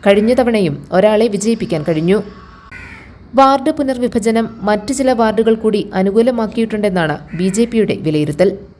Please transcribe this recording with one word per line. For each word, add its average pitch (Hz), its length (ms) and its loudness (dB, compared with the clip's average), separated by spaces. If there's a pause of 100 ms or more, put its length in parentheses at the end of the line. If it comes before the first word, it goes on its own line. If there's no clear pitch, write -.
കഴിഞ്ഞ 208 340 4
തവണയും 214 360 2 (220)
ഒരാളെ 214 380 4
വിജയിപ്പിക്കാൻ 202 520 -2
കഴിഞ്ഞു. 170 300 2 (1200)
വാർഡ് 269 380 4
പുനർവിഭജനം 240 680 0 (240)
മറ്റ് 208 300 -2
ചില 262 120 2 (100)
വാർഡുകൾ 220 420 2
കൂടി 220 180 0 (180)
അനുകൂലമാക്കിയിട്ടുണ്ടെന്നാണ് 214 1160 0 (240)
ബി 185 160 0
ജെ 226 160 2
പിയുടെ 220 240 0 (100)
വിലയിരുത്തൽ. 151 460 0 (280)